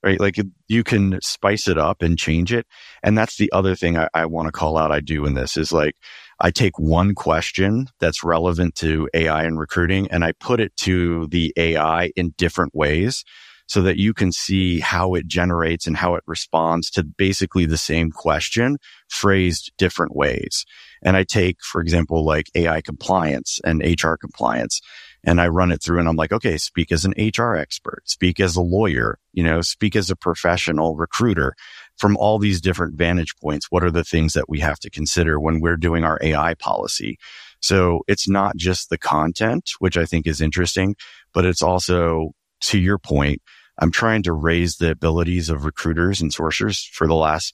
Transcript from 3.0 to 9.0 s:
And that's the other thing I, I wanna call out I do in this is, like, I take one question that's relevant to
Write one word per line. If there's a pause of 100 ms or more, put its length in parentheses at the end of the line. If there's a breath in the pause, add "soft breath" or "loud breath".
And
that's
the
other
thing
I,
I
wanna
call
out
I
do
in
this
is,
like, (440 loud breath)
I
take
one
question (100)
that's
relevant
to